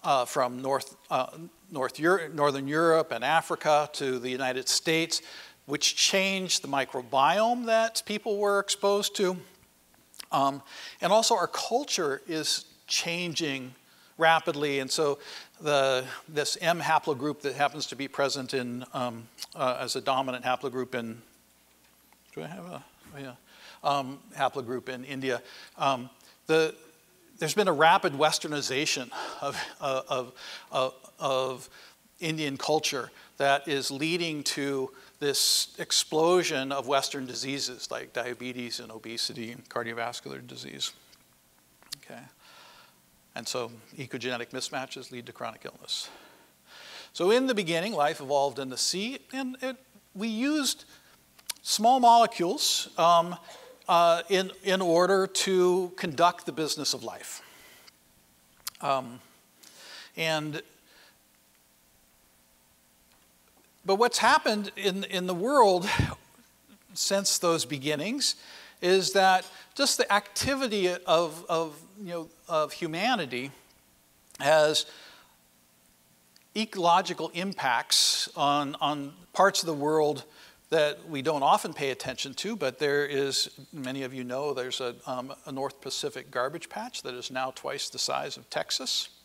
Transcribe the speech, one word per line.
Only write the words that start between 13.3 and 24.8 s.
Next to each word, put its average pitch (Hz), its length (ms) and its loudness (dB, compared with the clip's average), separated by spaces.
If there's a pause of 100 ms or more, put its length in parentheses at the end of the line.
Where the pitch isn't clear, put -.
rapidly. 156 640 4
And 131 120 -4
so 143 280 0 (420)
the, 135 440 2 (240)
this 147 320 -4
M 170 200 2
haplogroup 147 640 0
that 135 120 -2
happens 143 320 0
to 123 100 -12
be 135 120 -6
present 135 460 -2
in, 123 300 -4 (100)
um, 117 340 -6 (260)
uh, 127 260 -2
as 127 160 -4
a 131 40 -2
dominant 131 440 -2
haplogroup 127 500 -2
in, 117 260 -6 (1120)
do - 80 -10
I 165 40 -10
have 175 200 -14
a, 175 180 -14 (300)
oh 139 40 -14
yeah, 131 140 -14 (500)
um, 143 360 0 (160)
haplogroup 131 540 -2